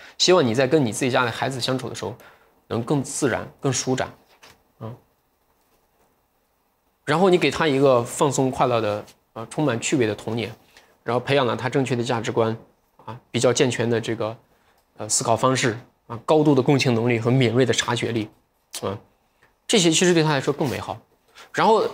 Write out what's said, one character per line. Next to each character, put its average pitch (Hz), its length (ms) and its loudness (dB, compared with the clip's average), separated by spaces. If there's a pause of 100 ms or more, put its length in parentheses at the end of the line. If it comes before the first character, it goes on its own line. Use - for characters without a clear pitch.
(180)
希 - 160 4
望 175 120 6
你 113 80 2
在 131 140 2
跟 143 180 2
你 110 60 0
自 - 120 -6
己 131 60 0
家 127 160 2
的 113 60 -2
孩 - 180 -6
子 131 100 -8
相 131 180 -2
处 120 120 -8
的 113 60 -12
时 107 100 -10
候， 101 100 -8 (520)
能 110 160 -4
更 143 180 -2
自 - 260 -4
然、 92 200 -2 (120)
更 139 140 -2
舒 131 220 -2
展， - 180 -4 (680)
嗯。 113 140 -14 (2000)
然 147 140 0
后 190 100 4
你 180 80 6
给 165 120 2
他 160 180 0
一 135 120 2
个 131 240 6
放 139 280 0
松、 131 200 0
快 135 160 0
乐 120 120 0
的， 104 260 -4 (280)
呃， 113 160 -12
充 - 160 -4
满 117 140 -2
趣 147 180 -2
味 120 80 2
的 107 80 0
童 110 220 -8
年， 117 180 -6 (500)
然 117 120 -4
后 127 40 -2
培 131 160 -2
养 139 100 2
了 110 100 -2
他 110 120 -6
正 135 160 0
确 127 120 -2
的 120 80 -2
价 120 180 -2
值 120 100 -6
观， 113 240 0 (480)
啊， 113 160 -16 (120)
比 123 80 -4
较 127 120 4
健 127 200 0
全 117 180 -2
的 117 100 0
这 113 160 -6
个， 110 220 -6 (600)
呃， 107 120 -12
思 - 140 -2
考 117 120 2
方 131 200 2
式， 123 200 0 (300)
啊， 117 180 -14
高 156 200 4
度 151 100 6
的 131 80 4
共 139 160 2
情 123 160 0
能 117 160 0
力 117 100 0
和 117 120 -2
敏 127 200 4
锐 127 140 2
的 113 80 2
察 120 220 -2
觉 113 160 -4
力， 110 180 -4 (520)
啊， 101 140 -6 (720)
这 233 140 2
些 170 100 4
其 160 160 2
实 180 80 4
对 165 80 4
他 156 80 2
来 143 100 0
说 139 140 -2
更 143 160 -2
美 98 100 -4
好。 - 200 -10 (520)
然 160 140 0
后 208 280 2